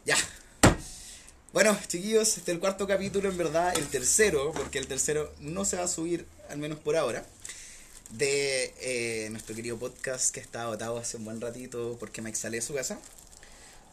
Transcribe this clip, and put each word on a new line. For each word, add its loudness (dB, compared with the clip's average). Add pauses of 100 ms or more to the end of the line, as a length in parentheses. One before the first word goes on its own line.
Ya. 4 (1400)
Bueno, 8 (120)
chiquillos, 2
este -2
es 0
el -4
cuarto 0
capítulo, 0
en -2
verdad, 2
el 0
tercero, 4
porque -2
el -2
tercero 0
no -4
se 0
va -2
a 0
subir, -2 (240)
al -8
menos -4
por 0
ahora, 0 (840)
de, 0
eh, -2
nuestro -10
querido -6
podcast -2
que -8
está -10
agotado -4
hace -6
un -10
buen -8
ratito -6
porque -10
Mike -6
sale -4
de -4
su -4
casa. -4 (920)